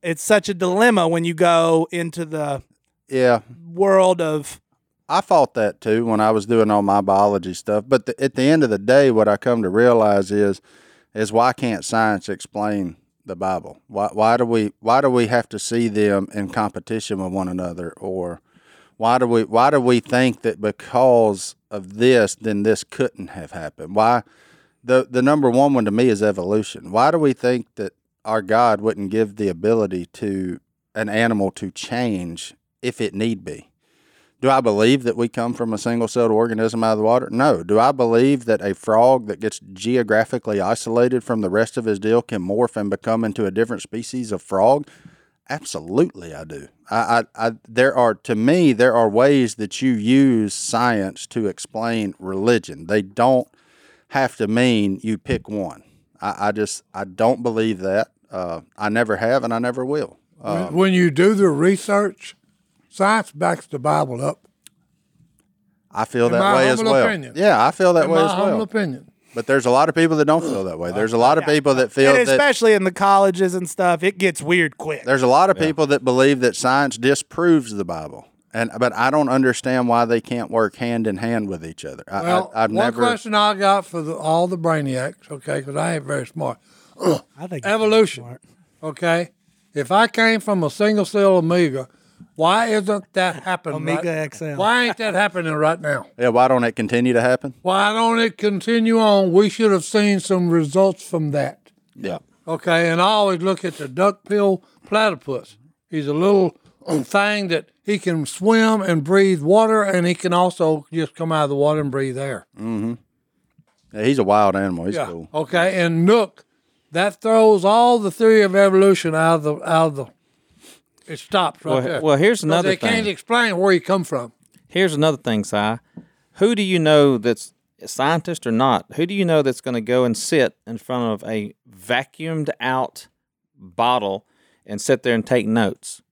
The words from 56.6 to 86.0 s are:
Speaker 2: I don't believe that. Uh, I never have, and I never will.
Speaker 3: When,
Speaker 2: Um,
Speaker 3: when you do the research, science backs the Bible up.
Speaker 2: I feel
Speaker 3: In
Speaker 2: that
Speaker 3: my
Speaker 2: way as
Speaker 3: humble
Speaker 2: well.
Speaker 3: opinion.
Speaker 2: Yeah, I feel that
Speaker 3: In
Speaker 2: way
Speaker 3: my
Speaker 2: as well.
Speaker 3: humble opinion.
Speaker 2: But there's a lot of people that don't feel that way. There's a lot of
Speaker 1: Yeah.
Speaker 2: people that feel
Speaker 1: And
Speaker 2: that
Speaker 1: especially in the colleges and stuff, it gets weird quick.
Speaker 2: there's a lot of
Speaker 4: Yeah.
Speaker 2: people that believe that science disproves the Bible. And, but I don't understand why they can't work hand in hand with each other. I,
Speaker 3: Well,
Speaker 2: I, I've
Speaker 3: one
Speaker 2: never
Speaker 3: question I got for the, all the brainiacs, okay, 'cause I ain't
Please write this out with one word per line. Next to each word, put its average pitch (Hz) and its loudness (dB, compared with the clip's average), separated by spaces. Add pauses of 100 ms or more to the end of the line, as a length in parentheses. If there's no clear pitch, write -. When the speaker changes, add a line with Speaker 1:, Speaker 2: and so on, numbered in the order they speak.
Speaker 2:
I 98 -10
don't 117 0
believe 110 -2
that. 95 -2 (200)
Uh, 85 -10 (140)
I 104 -6
never 110 0
have, 123 0
and 117 -4
I 113 -2
never 123 -4
will. 139 -6 (200)
Speaker 3:
When, 104 -6
Speaker 2:
Um, 92 -10
Speaker 3:
when 190 2
you 180 2
do 180 2
the 196 2
research, 190 -2 (540)
science 208 0
backs 170 -4
the 147 -10
Bible 147 -2
up. 147 -8 (1400)
Speaker 2:
I 110 -4
feel 120 0
Speaker 3:
In 117 0
Speaker 2:
that 120 2
Speaker 3:
my - 4
Speaker 2:
way 131 4
as 127 2
Speaker 3:
humble - 0
Speaker 2:
well. 131 4
Speaker 3:
opinion. 131 -4
Speaker 2:
Yeah, 156 4
I 147 4
feel 185 2
that 160 4
Speaker 3:
In - -2
Speaker 2:
way - 2
Speaker 3:
my 160 4
Speaker 2:
as 160 0
well. 202 0
Speaker 3:
humble 220 0
opinion. 185 -6 (260)
Speaker 2:
But 117 -8
there's 135 2
a 123 2
lot 139 4
of 156 -4
people 165 2
that 147 4
don't 156 2
feel 120 -6
that 85 -8
way. 85 -6
There's 110 -2
a 117 2
lot 135 4
of 156 -2
Speaker 1:
Yeah. 151 2
Speaker 2:
people 143 2
that 127 0
feel 135 4
Speaker 1:
And 247 2
Speaker 2:
that - 2
Speaker 1:
especially 254 2
in 190 0
the 185 -2
colleges 196 2
and 180 -6
stuff, 175 -2
it 190 -2
gets 180 -2
weird 160 0
quick. 151 -10
Speaker 2:
there's 127 2
a 131 4
lot 151 6
of 196 2
Speaker 4:
Yeah. 165 -2
Speaker 2:
people 156 0
that 139 0
believe 127 4
that 123 2
science 131 0
disproves 139 0
the 101 -6
Bible. 78 -12 (280)
And, 113 -4
but 120 0
I 120 0
don't 147 0
understand 127 0
why 117 2
they 117 0
can't 120 -8
work 110 0
hand 117 -4
in 101 -4
hand 113 -4
with 85 -10
each 80 -14
other. - -14
I, 98 -8
Speaker 3:
Well, 180 -2
Speaker 2:
I, 110 0
I've 113 0
Speaker 3:
one 220 0
Speaker 2:
never 233 -4
Speaker 3:
question 233 -2
I 208 2
got 196 0
for 170 -10
the, 156 -8
all 160 0
the 180 -6
brainiacs, 151 -4
okay, 143 -8
'cause 139 -10
I 165 -4
ain't 147 -8